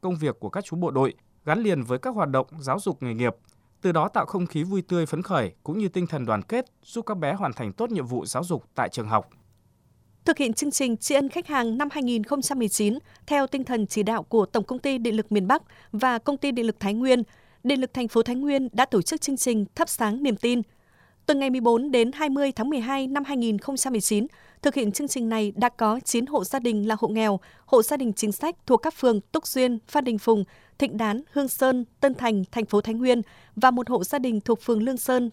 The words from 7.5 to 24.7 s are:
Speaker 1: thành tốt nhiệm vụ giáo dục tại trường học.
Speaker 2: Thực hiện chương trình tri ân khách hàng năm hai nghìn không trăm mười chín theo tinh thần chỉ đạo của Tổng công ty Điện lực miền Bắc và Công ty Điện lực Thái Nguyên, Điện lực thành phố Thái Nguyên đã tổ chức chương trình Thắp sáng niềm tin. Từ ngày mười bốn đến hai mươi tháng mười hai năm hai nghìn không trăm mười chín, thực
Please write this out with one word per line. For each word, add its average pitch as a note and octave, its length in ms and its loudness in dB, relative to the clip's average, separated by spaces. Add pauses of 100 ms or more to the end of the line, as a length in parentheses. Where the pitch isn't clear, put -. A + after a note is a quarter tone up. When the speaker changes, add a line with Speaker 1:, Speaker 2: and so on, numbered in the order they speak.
Speaker 1:
thành G#2+ 200 -6
tốt A#3 180 -4
nhiệm D#3 140 -4
vụ A#2+ 200 -4
giáo C3+ 180 -4
dục F3 200 -4 (120)
tại B2 140 -2
trường A2 180 -8
học. G#2+ 220 0 (960)
Speaker 2:
Thực E4 120 2
hiện A#3+ 160 0
chương D4 180 -4
trình A#3+ 260 0
tri - 180 -2
ân C#4 140 2
khách F4 180 -6
hàng A#3+ 300 0
năm D4 140 0
hai D4 120 -4
nghìn A#3+ 200 0
không C#4 180 -2
trăm C4+ 180 -2
mười A3 100 0
chín A3 300 0 (260)
theo C#4 220 2
tinh C4+ 160 -4
thần A3+ 240 -2
chỉ G#3 160 -2
đạo G#3+ 200 -2
của G#3+ 220 4
Tổng G#3+ 180 -2
công B3+ 160 -6
ty C4+ 180 -2
Điện A3+ 180 -2
lực G#3+ 160 -2
miền G3 160 2
Bắc C#4+ 160 4 (280)
và A#3 260 0
Công C#4 200 -2
ty C#4 140 -2
Điện A#3 140 -2
lực A3 140 -2
Thái G3+ 140 -2
Nguyên, B3 300 2 (400)
Điện C4+ 180 2
lực B3+ 120 -4
thành B3 140 -4
phố A3+ 160 2
Thái B3 120 -2
Nguyên C4+ 360 0
đã B3 140 2
tổ G3 160 2
chức D#4 200 -2
chương C#4 160 -2
trình A3 280 0 (100)
Thắp - 140 0
sáng A3+ 340 -2
niềm B3 120 2
tin. A#3+ 260 0 (640)
Từ D4+ 100 4
ngày C4+ 140 0
mười B3+ 120 0
bốn A#3 300 2
đến A#3+ 200 4
hai D4+ 180 -2
mươi C#4 220 2
tháng A#3 180 -4
mười D4 100 0
hai C4+ 280 -2
năm C#4 160 -2
hai C#4 140 -4
nghìn A3+ 200 2
không C4+ 200 -4
trăm C4 160 -2
mười G#3+ 80 0
chín, A3 260 0 (340)
thực C#4 140 2